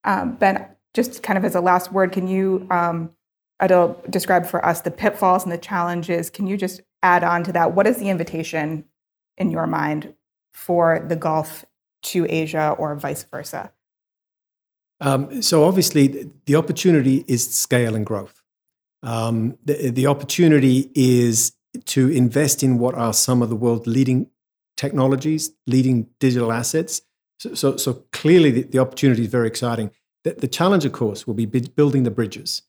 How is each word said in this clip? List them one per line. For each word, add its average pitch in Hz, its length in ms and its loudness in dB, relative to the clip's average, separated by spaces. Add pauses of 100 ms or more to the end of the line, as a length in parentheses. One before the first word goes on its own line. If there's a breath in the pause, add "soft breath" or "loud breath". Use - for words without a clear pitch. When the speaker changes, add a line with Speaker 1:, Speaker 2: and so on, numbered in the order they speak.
Speaker 1:
Um, 190 300 -2
Ben, 190 320 0 (260)
just - 300 -4
kind 190 140 -2
of 185 80 0
as 175 100 -2
a 180 60 2
last 180 300 2
word, 185 220 0
can 185 140 -2
you, 190 440 -2
um, 170 400 -2 (500)
Adil, 185 480 2
describe 180 360 0
for - 200 -4
us 165 160 0
the 170 100 -4
pitfalls 185 520 0
and 180 80 -6
the 170 60 -6
challenges? 175 720 -4
Can 196 180 -6
you 196 100 -4
just 185 240 -6 (220)
add 175 200 4
on 170 200 0
to 180 100 -6
that? 165 200 2
What 202 120 4
is 240 120 2
the 202 120 -4
invitation 160 760 -6 (520)
in 180 140 0
your 165 160 -2
mind 151 480 -4 (380)
for 170 540 0
the 165 80 -2
Gulf 156 480 -4 (400)
to 170 260 -2
Asia 156 480 -2
or 147 180 -4
vice 147 280 -8
versa? - 480 -12 (1300)
Speaker 2:
Um, 139 420 -2
so 156 220 4
obviously, 165 460 4
th-, 139 180 -8 (180)
the 143 100 2
opportunity 156 720 2
is 120 260 -2
scale 117 420 0
and 107 100 -2
growth. 101 360 -10 (600)
Um, 117 640 -2
the, 143 280 -2
the 127 160 0
opportunity 143 840 4
is 123 600 2 (320)
to 135 240 2
invest 135 540 2
in 127 160 2
what 127 160 0
are 117 180 -2
some 127 280 2
of 113 80 0
the 117 60 -4
world's 117 320 -2
leading 127 400 0 (500)
technologies, 139 760 -2 (160)
leading 127 400 2 (120)
digital 123 320 0
assets. 120 500 -4 (380)
So, - 140 -12
so, 139 240 0
so 127 340 -4
clearly 160 400 4
the, 120 120 0
the - 160 -2
opportunity 127 440 2
is 104 60 -2
very 117 180 0
exciting. 113 440 -4 (340)
The, 170 80 -2
the - 140 -6
challenge, 170 380 2
of - 60 0
course, 104 340 -6
will 113 80 -6
be 113 120 -2
bu-, 120 300 -4
building 139 280 2
the 117 80 0
bridges. - 580 -6